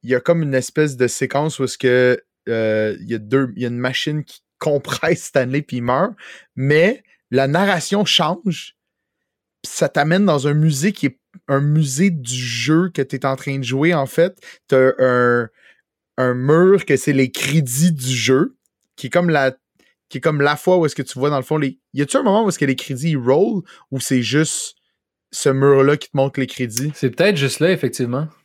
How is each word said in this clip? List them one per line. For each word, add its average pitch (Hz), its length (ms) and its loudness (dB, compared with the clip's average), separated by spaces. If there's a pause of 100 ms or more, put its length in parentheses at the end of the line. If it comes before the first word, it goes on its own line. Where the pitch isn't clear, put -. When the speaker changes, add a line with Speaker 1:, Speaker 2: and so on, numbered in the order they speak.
Speaker 1:
il 120 60 -14
y 127 60 2
a 123 40 0
comme 165 240 0
une 139 100 -2
espèce 135 440 -2
de 123 100 2
séquence 143 520 -2
où 135 40 0
est-ce 127 140 -6
que, 127 440 2 (280)
euh, 110 500 -2
il - 100 -16
y 113 60 -4
a 107 40 -6
deux, 120 360 -2
il - 60 -8
y 123 40 -4
a 120 40 -4
une 120 80 -6
machine 139 480 -4
qui - 160 -20 (180)
compresse 156 640 -2
Stanley 131 380 -2
puis 127 160 -10
il 120 60 -6
meurt, 143 280 0 (460)
mais 156 460 2 (280)
la 131 160 2
narration 190 560 0
change, - 720 -2 (840)
pis - 100 -16
ça - 160 -2
t'amène 160 380 2
dans 147 200 2
un 147 80 2
musée 151 380 2
qui - 140 -6
est - 140 -4 (280)
un 139 140 0
musée 147 480 2
du 127 260 -6
jeu 127 580 0
que 143 80 -4
t'es 135 240 -6
en 135 120 0
train 139 220 -6
de 131 40 -6
jouer, 135 300 0
en 143 140 0
fait. 180 300 0 (300)
T'as 131 320 6
un, 123 500 2 (680)
un 127 160 2
mur 160 520 4
que 139 120 2
c'est 147 160 0
les 135 180 2
crédits 143 600 0
du 127 200 -6
jeu, 131 440 0 (400)
qui 135 100 -12
est - 20 -8
comme 175 200 0
la, 135 240 2 (540)
qui 143 120 -12
est - 20 -12
comme 156 180 0
la 143 160 2
fois 185 220 2
où 170 80 2
est-ce 139 100 -4
que - 60 -6
tu - 160 -10
vois, 139 140 0
dans 147 60 -2
le - 60 -4
fond, 156 140 -4
les, 139 220 -4 (140)
y 135 100 -4
a-tu 143 120 -4
un 285 60 2
moment 220 240 2
où 202 40 0
est-ce - 100 -6
que 147 60 0
les 135 100 0
crédits, 135 360 -6
ils 147 60 -2
roll, 165 460 0 (260)
ou 135 100 -6
c'est 127 220 0
juste 139 540 -2 (560)
ce - 180 0
mur-là 139 480 4
qui - 140 -14
te - 40 -8
montre 135 240 0
les 131 60 -2
crédits ? 127 480 -4
Speaker 2:
C'est 131 160 -2
peut-être 190 260 0
juste 139 240 -2
là, 170 120 2
effectivement. 135 560 -4 (180)